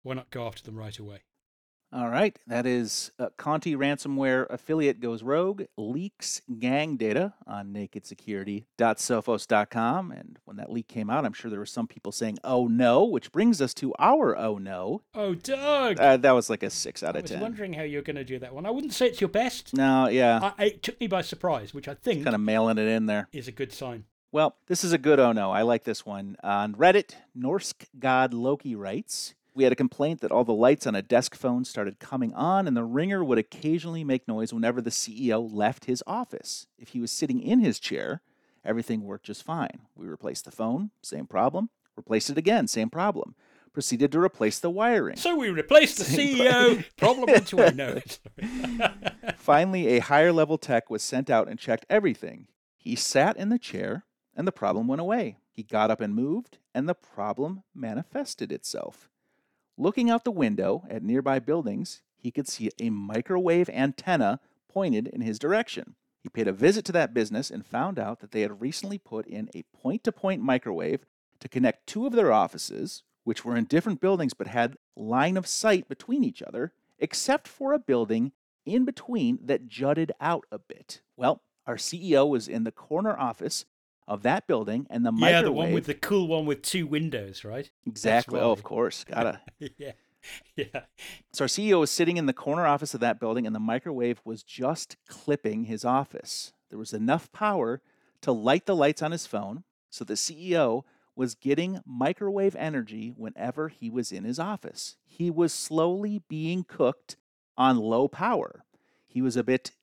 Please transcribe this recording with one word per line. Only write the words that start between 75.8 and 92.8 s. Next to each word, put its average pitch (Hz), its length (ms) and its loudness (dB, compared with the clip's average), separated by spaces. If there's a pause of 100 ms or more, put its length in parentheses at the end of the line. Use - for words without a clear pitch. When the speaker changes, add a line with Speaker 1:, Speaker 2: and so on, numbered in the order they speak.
Speaker 2:
between 240 360 -4
each - 180 -4
other, - 320 -8 (260)
except - 480 -2
for 269 260 -4
a 302 60 2
building 117 520 0 (340)
in 233 200 2
between 196 580 -2
that 127 240 -2
jutted 143 520 -2
out 160 320 -2
a - 80 -12
bit. - 420 -20 (140)
Well, 127 260 0 (260)
our 117 100 -6
C 170 220 -8 (120)
E 139 60 6
O 139 80 6
was 127 220 0
in 113 160 -4
the 113 80 -4
corner 196 460 -4
office 120 480 -6 (420)
of 104 160 -6
that 160 240 0
building, 113 420 -2
and 120 160 0
the 120 80 0
Speaker 1:
Yeah, 170 280 4
the 151 100 2
one 151 140 0
Speaker 2:
microwave 170 80 0
Speaker 1:
with 170 140 0
the 147 60 -4
cool 190 360 0
one 160 160 0
with 143 160 -2
two 175 260 -4
windows, 135 560 -4
right? 117 260 -12 (160)
That's - 20 -6
Speaker 2:
Exactly. 113 520 0
Oh, 117 80 4
Speaker 1:
why. 113 60 4
Speaker 2:
of 107 100 -4
course. - 400 -4
Gotta 113 380 -4 (180)
Speaker 1:
<laughs> - 0 - (180)
Yeah. 143 140 -14 (640)
Yeah. - 280 -6 (500)
Speaker 2:
So 139 100 -2
our 127 60 2
C 214 200 -2
E 196 40 8
O 170 80 8
was 143 100 2
sitting 175 240 2
in 160 100 0
the 131 80 2
corner 160 320 -2
office 143 280 0